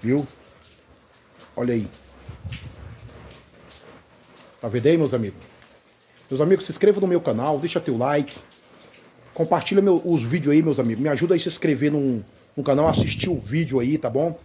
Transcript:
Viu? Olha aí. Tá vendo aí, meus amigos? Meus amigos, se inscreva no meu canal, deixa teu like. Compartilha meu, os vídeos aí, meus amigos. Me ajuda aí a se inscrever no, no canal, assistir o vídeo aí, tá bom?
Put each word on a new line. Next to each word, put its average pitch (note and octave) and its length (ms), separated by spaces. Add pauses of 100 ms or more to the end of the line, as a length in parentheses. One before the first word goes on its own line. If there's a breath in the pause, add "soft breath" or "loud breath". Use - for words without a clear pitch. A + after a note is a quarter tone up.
Viu? C3+ 240 (1300)
Olha B2 160
aí. A2 140 (2750)
Tá A#2+ 60
vendo A#2 220
aí, E3 100
meus C#3+ 160
amigos? A2 260 (880)
Meus C3+ 120
amigos, F#3 260
se F3 60
inscreva G3+ 280
no F#3+ 60
meu F3 140
canal, C#3 400
deixa E3+ 180
teu C#3 180
like. C#3 400 (960)
Compartilha F3+ 480
meu, F#3+ 140 (100)
os E3 200
vídeos C#3+ 280
aí, D#3 80
meus D#3 200
amigos. A2+ 200
Me D3 80
ajuda D3+ 260
aí E3+ 40
a D#3+ 40
se F3+ 60
inscrever D3 440
no, C3+ 300 (320)
no C#3 100
canal, C#3+ 240
assistir - 420
o F3 60
vídeo C3+ 420
aí, B2+ 180
tá C3+ 140
bom? D#3+ 340